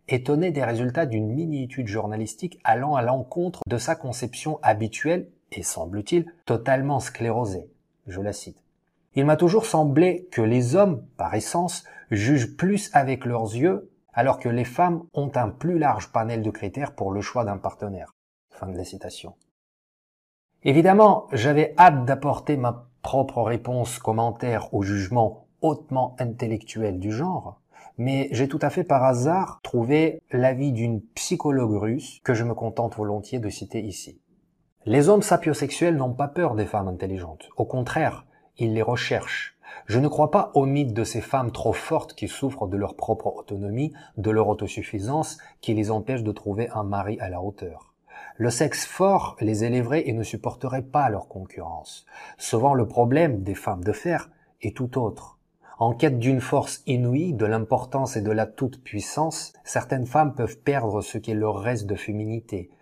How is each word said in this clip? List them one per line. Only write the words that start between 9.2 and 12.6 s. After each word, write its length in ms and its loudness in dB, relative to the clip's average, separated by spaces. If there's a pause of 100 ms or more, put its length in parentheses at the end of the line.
m'a 120 6
toujours 280 4
semblé 680 4
que 120 0
les 320 2
hommes, 280 4 (140)
par 160 -4
essence, 500 -2 (280)
jugent 440 2
plus 380 0